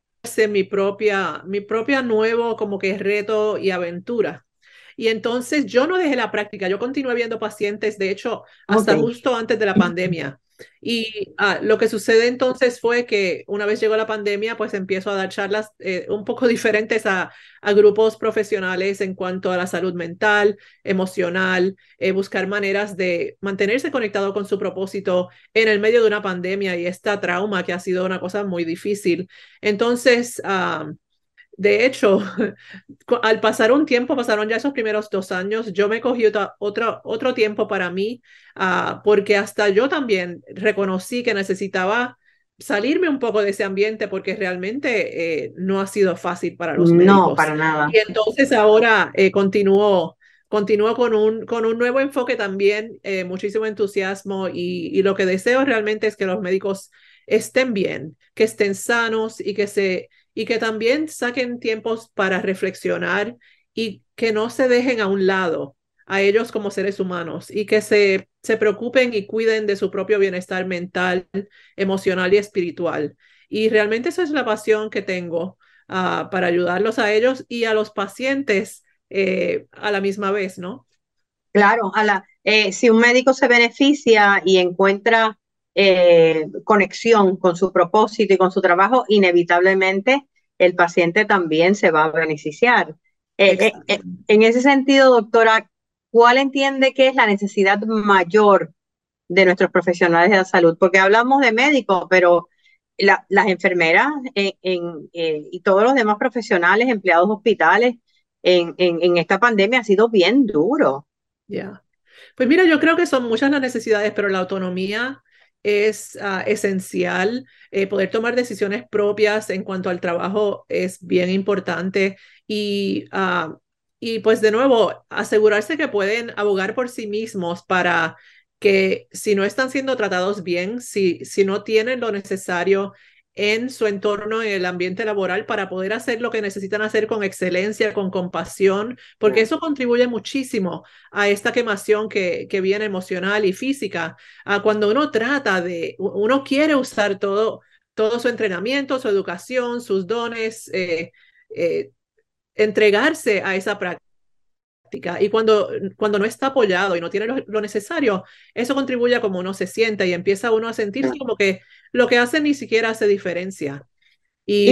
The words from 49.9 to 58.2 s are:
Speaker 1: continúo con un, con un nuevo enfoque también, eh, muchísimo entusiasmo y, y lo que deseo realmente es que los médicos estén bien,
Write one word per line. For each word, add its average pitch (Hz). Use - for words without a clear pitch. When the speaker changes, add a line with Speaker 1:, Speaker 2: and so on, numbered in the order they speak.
Speaker 1:
continúo 214
con 233
un, 220
con 233
un 226
nuevo 247
enfoque 269
también, 202
eh, 190
muchísimo 208
entusiasmo 196
y, 175
y 190
lo 190
que 190
deseo 240
realmente 214
es 214
que 196
los 185
médicos 190
estén 254
bien, 165